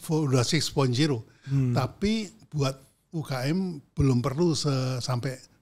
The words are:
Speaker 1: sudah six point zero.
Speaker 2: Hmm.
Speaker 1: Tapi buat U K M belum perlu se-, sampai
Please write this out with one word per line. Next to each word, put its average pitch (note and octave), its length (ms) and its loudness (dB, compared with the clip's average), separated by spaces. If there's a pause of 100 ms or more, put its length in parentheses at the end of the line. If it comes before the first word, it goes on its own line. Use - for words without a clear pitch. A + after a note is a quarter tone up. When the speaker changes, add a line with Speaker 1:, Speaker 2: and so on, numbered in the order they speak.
Speaker 1:
sudah C#3+ 400 2
six C#3 240 2
point C3+ 240 0
zero. B2 320 0 (240)
Speaker 2:
Hmm. C3+ 240 2
Speaker 1:
Tapi G3 560 0 (240)
buat C#3 240 -2 (400)
U D#3 80 -4
K C3+ 320 -2
M F3+ 240 -4 (160)
belum C3+ 240 4
perlu C#3 320 0
se-, C3 480 -2
sampai B2+ 400 -4 (240)